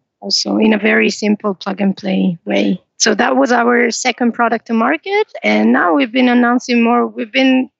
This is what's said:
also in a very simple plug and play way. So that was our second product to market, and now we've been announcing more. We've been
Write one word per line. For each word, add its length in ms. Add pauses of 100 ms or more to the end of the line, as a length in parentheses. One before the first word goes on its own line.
(200)
also 360
in 160
a 60
very 320
simple 440
plug 260
and 160
play 480
way. 380 (160)
So 160
that 220
was 160
our 380
second 420
product 340
to 80
market, 580 (100)
and 300
now 220
we've 180
been 160
announcing 540
more. 240
We've 260
been 480